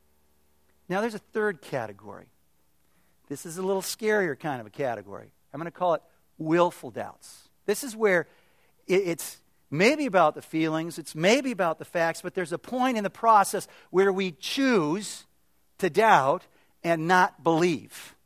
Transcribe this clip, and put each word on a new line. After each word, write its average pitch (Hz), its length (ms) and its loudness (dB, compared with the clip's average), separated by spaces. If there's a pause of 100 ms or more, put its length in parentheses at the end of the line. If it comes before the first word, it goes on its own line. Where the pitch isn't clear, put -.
(880)
Now 185 120 -2
there's 226 140 -4
a 208 40 -12
third 208 440 -6
category. 101 680 -10 (1000)
This 143 180 -12
is 165 100 -14
a 185 60 -8
little 190 180 -2
scarier 202 580 -2
kind 139 220 -6
of 107 60 -16
a 107 40 -20
category. 107 600 -8 (220)
I'm - 60 -14
gonna 165 120 -10
call 175 240 -2
it 147 80 -4 (360)
willful 160 520 0
doubts. - 580 -14 (180)
This - 160 -2
is 226 140 -12
where 190 320 2 (580)
it, 185 220 2
it's - 320 -8 (300)
maybe 240 340 2
about 175 300 4
the 139 80 -14
feelings, 160 560 -4
it's - 160 -16
maybe 240 360 2
about 175 280 -2
the 147 80 -14
facts, 165 340 -2
but 180 140 -10
there's 170 180 -4
a 165 60 -4
point 254 400 -2
in 202 60 -2
the 185 60 -6
process 208 560 4 (240)
where 190 220 4
we 185 200 -2
choose 202 920 -2 (540)
to 185 100 -2
doubt 160 580 4 (380)
and 165 240 0
not 185 340 4
believe. 170 720 0 (120)